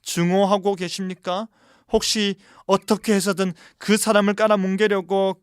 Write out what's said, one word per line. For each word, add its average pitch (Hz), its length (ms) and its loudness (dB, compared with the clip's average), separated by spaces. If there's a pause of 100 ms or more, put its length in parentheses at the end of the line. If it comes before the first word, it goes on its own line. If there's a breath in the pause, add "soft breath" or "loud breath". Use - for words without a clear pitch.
증오하고 190 720 0
계십니까? 185 720 -8 (420 soft breath)
혹시 208 460 0 (300 soft breath)
어떻게 196 480 0
해서든 190 400 -2 (240 loud breath)
그 208 180 2
사람을 208 380 2
깔아뭉개려고 196 1080 0